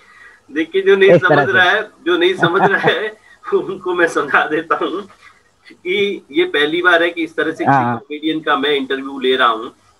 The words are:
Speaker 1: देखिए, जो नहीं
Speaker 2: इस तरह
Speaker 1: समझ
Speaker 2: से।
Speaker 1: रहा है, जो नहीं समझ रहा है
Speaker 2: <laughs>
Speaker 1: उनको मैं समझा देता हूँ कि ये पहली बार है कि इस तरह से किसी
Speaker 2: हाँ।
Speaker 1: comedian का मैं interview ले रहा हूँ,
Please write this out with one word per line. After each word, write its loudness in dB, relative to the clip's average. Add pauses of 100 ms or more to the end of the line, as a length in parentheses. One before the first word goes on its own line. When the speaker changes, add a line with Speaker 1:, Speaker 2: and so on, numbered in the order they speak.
(520)
Speaker 1:
देखिए, -2
जो 4
नहीं 6
Speaker 2:
इस 8
तरह 2
Speaker 1:
समझ 2
Speaker 2:
से। -2
Speaker 1:
रहा 4
है, 0
जो -4
नहीं 2
समझ 0
रहा 0
है -4 (180)
Speaker 2:
<laughs> -6
Speaker 1:
उनको -4
मैं 2
समझा -2
देता -4
हूँ -6 (680)
कि -6
ये 0
पहली -2
बार 4
है 0
कि -6
इस -10
तरह -2
से -8
किसी -
Speaker 2:
हाँ। 2
Speaker 1:
comedian -6
का 0
मैं -2
interview -4
ले 0
रहा 2
हूँ, -4 (260)